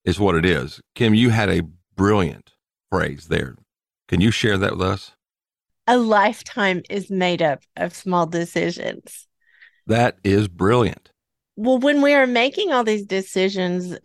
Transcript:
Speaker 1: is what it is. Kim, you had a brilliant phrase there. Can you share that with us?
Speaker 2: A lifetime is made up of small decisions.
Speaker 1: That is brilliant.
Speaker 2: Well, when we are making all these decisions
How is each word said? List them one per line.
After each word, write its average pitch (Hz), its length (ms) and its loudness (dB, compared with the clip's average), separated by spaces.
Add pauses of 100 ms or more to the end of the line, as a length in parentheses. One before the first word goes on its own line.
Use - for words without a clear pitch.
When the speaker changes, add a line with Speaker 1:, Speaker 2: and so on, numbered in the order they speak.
Speaker 1:
is 92 140 0
what 98 160 2
it 82 100 2
is. 76 360 0 (140)
Kim, 110 200 2
you 117 160 4
had 110 200 0
a 85 180 -2 (280)
brilliant 92 580 0 (360)
phrase 80 380 -4
there. - 280 -4 (520)
Can 90 140 2
you 113 80 4
share 107 260 0
that 95 160 0
with 90 100 -4
us? 98 300 -4 (760)
Speaker 2:
A 247 120 4
lifetime 208 920 0
is 196 220 -8
made 180 320 -2
up 147 200 -2 (140)
of 175 180 -6
small 175 320 -2
decisions. - 1040 -6 (580)
Speaker 1:
That 117 380 0
is 101 240 2
brilliant. 98 640 0 (440)
Speaker 2:
Well, 247 220 0
when 285 240 2
we 285 120 4
are 269 120 4
making 277 460 0
all 247 120 2
these 214 200 -2
decisions 185 1000 -4